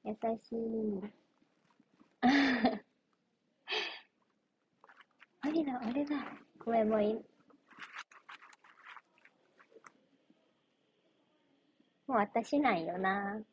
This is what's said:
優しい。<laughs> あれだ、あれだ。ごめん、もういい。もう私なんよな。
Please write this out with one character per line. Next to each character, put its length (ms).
優 60
し 180
い。 20
<laughs> 640
あ 100
れ 120
だ、 180
あ 100
れ 120
だ。 120
ご 140
め 120
ん、 60
も 80
う 60
い 80
い。 20
も 80
う 20
私 420
な 120
ん 140
よ 120
な。 420